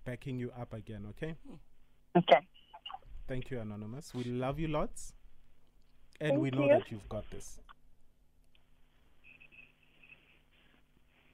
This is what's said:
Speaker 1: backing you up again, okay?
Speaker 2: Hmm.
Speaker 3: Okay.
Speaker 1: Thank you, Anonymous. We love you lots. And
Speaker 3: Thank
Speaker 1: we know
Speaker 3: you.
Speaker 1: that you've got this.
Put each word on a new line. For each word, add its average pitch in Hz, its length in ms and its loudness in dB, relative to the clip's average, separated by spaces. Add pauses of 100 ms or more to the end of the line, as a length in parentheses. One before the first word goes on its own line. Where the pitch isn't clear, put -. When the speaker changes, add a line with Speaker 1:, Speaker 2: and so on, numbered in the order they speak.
Speaker 1:
backing 127 360 -4
you 120 120 -2
up 123 200 -8
again, 104 340 -8
okay? 156 300 -6 (100)
Speaker 2:
Hmm. - 80 -12 (640)
Speaker 3:
Okay. - 320 8 (800)
Speaker 1:
Thank 131 220 -2
you, 127 100 -4
Anonymous. 107 520 -8
We 123 120 -4
love 127 340 0
you 160 80 0
lots. 160 480 0 (1040)
And 151 120 4
Speaker 3:
Thank 294 100 6
Speaker 1:
we - 80 4
know 269 160 4
Speaker 3:
you. - 80 8
Speaker 1:
that 349 160 4
you've 107 180 -8
got 104 220 -6
this. - 300 -8 (3750)